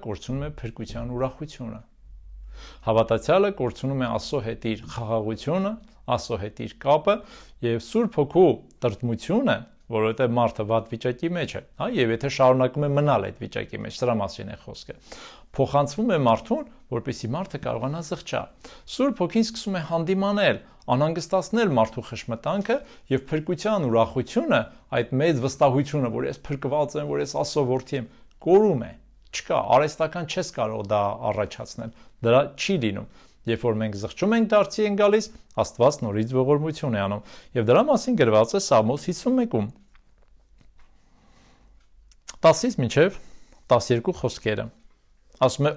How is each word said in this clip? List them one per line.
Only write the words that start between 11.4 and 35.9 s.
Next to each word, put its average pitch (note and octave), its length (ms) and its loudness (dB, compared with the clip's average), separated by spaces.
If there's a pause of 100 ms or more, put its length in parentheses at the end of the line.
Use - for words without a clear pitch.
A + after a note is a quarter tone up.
է, - 60 -8 (180)
հա, - 120 -4
և C3 200 2
եթե A#2 200 -2
շարունակում C3 520 4
է C#3+ 80 0
մնալ C#3 360 2
այդ G2 140 -10
վիճակի G#2+ 400 -8
մեջ, G#2+ 140 -10
սրա B2 240 0
մասին G2+ 320 -6
է G2+ 100 -14
խոսքը, - 340 -16 (560)
փոխանցվում C#3+ 600 0
է E3+ 140 2
մարդուն, A#2+ 360 2 (300)
որպեսզի A#2+ 400 -6
մարդը D#3+ 340 -6
կարողանա C3 420 -4
զղջալ։ - 640 -8 (220)
Սուրբ C4+ 300 -2
Հոգին A3 260 2
սկսում - 280 -8
է F3 140 -4
հանդիմանել, F#3 720 0 (300)
անհանգստացնել E3+ 840 0
մարդու A2+ 320 2
խշմտանքը E3+ 720 -4 (340)
և C3 200 0
փրկության E3 560 -2
ուրախությունը, B2 760 2 (300)
այդ A#2+ 200 -2 (100)
մեծ D3+ 220 2
վստահությունը, C3+ 720 2
որ B2+ 140 -4
ես C#3 180 -10
փրկված C#3+ 540 -2
եմ, D3 100 -6
որ C#3+ 100 -2
ես C#3+ 200 -6
Աստծո D3 300 0
որդի C3 280 -2
եմ, A2+ 80 -8 (340)
կորում F3+ 460 6
է, D#2+ 40 -16 (400)
չկա, - 280 -2 (160)
արհեստական D#3 560 0
չես F3 240 -4
կարող A2 360 -4
դա G#2 100 4 (300)
առաջացնել, A2+ 600 -6 (280)
դրա A#2+ 200 6 (140)
չի - 200 -2 (100)
լինում։ G2+ 260 -4 (400)
Երբ A2+ 140 -2
որ A2+ 160 2
մենք A2 160 -4
զղջում A2 380 -2
ենք, A3+ 160 2
դարձի G#3 340 2
ենք G3+ 160 -2
գալիս, G#3 260 4 (340)
Աստված B2 400 2